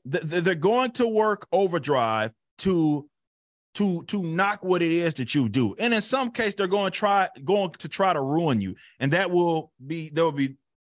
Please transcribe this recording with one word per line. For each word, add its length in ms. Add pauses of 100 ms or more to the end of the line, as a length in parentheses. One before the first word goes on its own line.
Th-, 200
th-, 140
they're 120
going 360
to 160
work 460
overdrive 800 (260)
to, 480 (680)
to, 280
to 180
knock 400
what 200
it 100
is 220
that 200
you 140
do. 320
And 140
in 80
some 300
case, 240
they're 120
going 240
try, 380 (160)
going 260
to 160
try 240
to 80
ruin 400
you. 160 (240)
And 140
that 180
will 400 (160)
be, 220
there 160
will 80
be 240 (280)